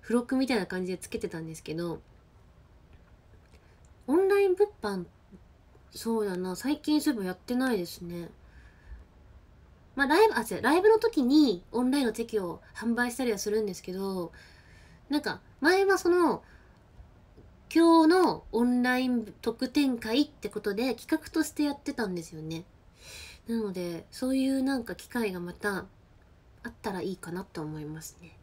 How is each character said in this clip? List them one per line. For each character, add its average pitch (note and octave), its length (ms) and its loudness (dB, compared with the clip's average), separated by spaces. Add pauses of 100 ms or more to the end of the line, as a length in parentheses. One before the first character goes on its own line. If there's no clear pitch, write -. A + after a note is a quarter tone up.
付 A3 120 -4
録 A#3+ 220 0
み C4 100 0
た C4 80 -2
い A3 40 0
な F3+ 80 -2
感 F#3 200 -6
じ F#3 60 -6
で F3 60 -8
つ - 100 -16
け A3+ 100 -8
て G3+ 100 -6
た E3 120 -10
ん D#3+ 60 -10
で D#3+ 100 -12
す - 60 -20
け D3+ 120 -10
ど、 E3 260 -6 (2000)
オ C4 80 0
ン F#4+ 140 4
ラ G4+ 100 4
イ G4+ 80 4
ン F#4 80 4
物 G#4 160 2 (100)
販、 F#3+ 260 -4 (840)
そ A3+ 300 -2
う G#3+ 40 0
だ F#3 120 -2
な、 F3+ 180 -4
最 C#4+ 240 -2
近 D4+ 220 2
そ D4+ 100 0
う C4 40 0
い - 20 -4
え G#3 40 -6
ば F#3+ 60 -4
や F#3 60 -4
っ - 40 -8
て - 200 -4
な B3+ 160 2
い G#3 60 0
で F3 80 -4
す - 160 -14
ね。 E3+ 280 -10 (1700)
ま A#3+ 80 2
あ、 - 20 0
ラ E4 180 8
イ A4 40 6
ブ、 - 60 2
あ、 A3+ 140 0
違 F3+ 120 -4
う、 - 20 -6
ラ C#4 140 4
イ F#4 40 6
ブ G#4 80 6
の A4 100 8
時 A4+ 240 2
に B3 400 4 (100)
オ A#3+ 100 0
ン B3+ 80 2
ラ C#4+ 80 2
イ C#4 60 2
ン - 20 2
の A3 60 0
チ A#3 100 -6
ェ A3+ 40 -4
キ A3 120 -2
を F3 240 -6 (120)
販 A3+ 200 -2
売 B3 180 0
し - 40 -12
た C4 80 -2
り A#3+ 80 0
は G3 60 -2
す G#3 120 -4
る G#3+ 100 2
ん G#3+ 60 -2
で F#3+ 80 -6
す - 80 -14
け F#3 100 -10
ど、 F#3+ 400 -6 (800)
な D4 80 0
ん - 20 0
か、 F#3+ 200 -8 (200)
前 F#4 240 4
は G4 140 4
そ - 100 0
の、 E4+ 340 4 (1300)
今 E4 340 8
日 - 0 -
の E4 440 4
オ A3+ 120 2
ン B3 180 2
ラ B3+ 160 2
イ C4 100 0
ン A#3+ 180 -2 (160)
特 A#3 260 -4
典 C4+ 300 0
会 A#3 240 0
っ D4 60 0
て - 200 -14
こ G3+ 120 -8
と G3+ 140 -4
で A#3 200 -2
企 - 280 -4
画 - 80 -18
と D#4+ 120 0
し - 80 -4
て D4+ 140 -2
や C#4+ 80 -2
っ C#4+ 80 -10
て C#4+ 120 -8
た A#3 140 -4
ん F#3 80 -4
で E3+ 80 -6
す E3 120 -16
よ D#3 60 -12
ね。 E3 240 -10 (840)
な A#3 80 -4
の G#3 160 -4
で、 F3 380 -8
そ - 180 -6
う C4 80 0
い C4 120 0
う C4+ 140 0
な C4+ 160 -2
ん A#3 60 -6
か F#3 100 -10
機 - 140 -18
会 A3 240 -4
が F3+ 80 -8
ま F3 120 -8
た G3 340 -6 (760)
あ A#3 60 -14
っ A#3 40 -14 (100)
た G#3 100 -6
ら F3+ 100 -6
い F#3 100 -4
い F3+ 40 -8
か - 140 -16
な F#3 140 -8
と - 160 -12
思 D#3 180 -8
い D3+ 60 -10
ま D#3 160 -12
す - 220 -18
ね。 E3+ 200 -20